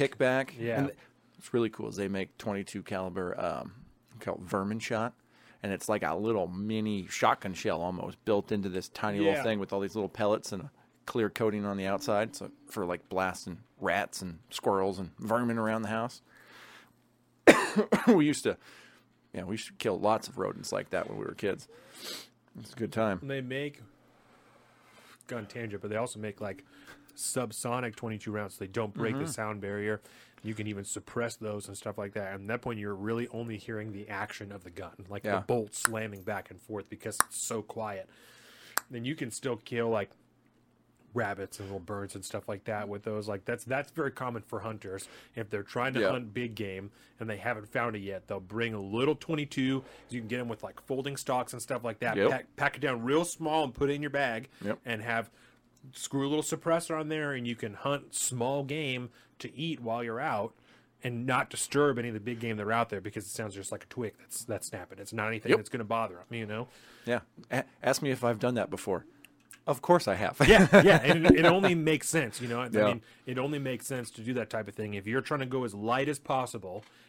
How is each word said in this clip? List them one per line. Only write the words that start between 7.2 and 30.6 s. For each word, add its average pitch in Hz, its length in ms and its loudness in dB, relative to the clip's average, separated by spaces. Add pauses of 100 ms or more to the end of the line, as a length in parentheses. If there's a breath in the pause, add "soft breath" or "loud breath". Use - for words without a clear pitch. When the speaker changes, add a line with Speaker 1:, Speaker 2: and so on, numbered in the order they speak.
Speaker 1:
shell 85 280 0
almost 92 420 -4
built 104 300 2
into 101 160 0
this 90 180 -4
tiny 104 320 -2
little 160 140 6
Speaker 2:
Yeah. 143 100 0
Speaker 1:
thing 110 160 2
with 98 140 -2
all 98 80 2
these 98 140 -2
little 101 140 0
pellets 107 440 2
and 92 100 -6
a 143 80 -12 (340 soft breath)
clear 110 240 2
coating 104 360 2
on 101 100 0
the 98 100 -2
outside, 104 480 2
so 95 160 -10 (200)
for, 101 160 -4
like, 87 240 -4
blasting 92 480 -2 (240)
rats 95 400 0
and 87 180 -8 (100)
squirrels 95 500 2
and 90 200 -8
vermin 117 380 2
around 110 240 0
the 104 80 -4
house. 113 380 -4
<coughs> - 1800 2
We 185 180 8
used 147 180 0
to, 101 140 0 (760 loud breath)
yeah, 90 100 -8
we 90 120 -6
used - 120 -10
to - 60 -18
kill 98 260 0
lots 107 300 2
of 98 80 -12
rodents 101 340 -4
like 98 200 -2
that - 180 -2
when 104 80 -6
we - 80 -4
were - 80 -4
kids. - 340 -2 (920 loud breath)
It's 113 140 -16
a - 20 -20
good 110 180 -4
time. 107 280 2
Speaker 2:
And 139 80 -8
they 135 120 -4
make, 135 400 -6 (1500 soft breath)
gun 113 180 -6
tangent, 104 360 -8
but 104 80 -6
they 107 80 0
also 113 220 -2
make, 107 220 -8
like, 95 220 -8 (520 loud breath)
subsonic 120 800 -2
twenty-two 110 360 -6
rounds, 104 240 -4
so - 100 -20
they - 60 -10
don't 107 220 -2
break 117 220 -2
Speaker 1:
Mm-hmm. 139 100 -2
Speaker 2:
the 160 60 -6
sound 107 300 -4
barrier. 104 400 -2 (420 loud breath)
You 107 100 -4
can 107 140 -6